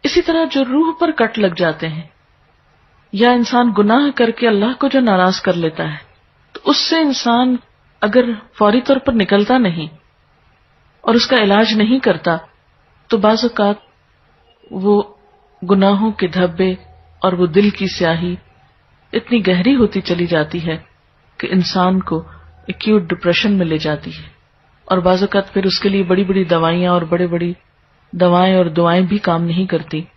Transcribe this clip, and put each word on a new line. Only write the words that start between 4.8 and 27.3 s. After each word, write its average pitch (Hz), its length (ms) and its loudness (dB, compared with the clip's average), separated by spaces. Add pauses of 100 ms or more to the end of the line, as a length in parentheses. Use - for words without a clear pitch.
जो 269 120 2
नाराज 190 400 2
कर 180 160 0
लेता 165 280 -4
है, 151 160 -8 (560)
तो - 100 -16
उससे 294 360 0
इंसान 254 560 0 (440)
अगर 233 320 2 (220)
फौरी 214 260 2
तौर 269 180 2
पर 269 140 -2
निकलता 208 440 2
नहीं 170 320 -2 (1120)
और 226 120 2
उसका 240 220 2
इलाज 214 400 2
नहीं 220 220 2
करता, 170 400 -2 (680)
तो 226 80 0
बाज़ 220 280 2
औक़ात 208 360 -2 (880)
वो 202 480 -2 (420)
गुनाहों 196 500 2
के 190 160 -4
धब्बे 185 500 -2 (440)
और 190 140 0
वो 180 120 0
दिल 196 240 4
की 190 160 -6
स्याही 175 500 -2 (760)
इतनी 226 280 0
गहरी 185 320 2
होती 214 280 0
चली 175 260 -2
जाती 165 320 -2
है 160 160 -6 (640)
कि - 80 -8
इंसान 185 540 0
को 165 240 -6 (440)
acute 202 400 0
depression 175 420 -2
में 190 140 0
ले 160 120 -2
जाती 156 340 -6
है। - 200 -20 (560)
और 185 120 0
बाज़ 185 240 2
औक़ात 202 240 -2
फिर 196 200 -2
उसके 190 220 -2
लिए 196 140 0
बड़ी-बड़ी 185 420 0
दवाइयाँ 170 480 0
और 170 120 0
बड़े-बड़ी 175 500 -2 (580)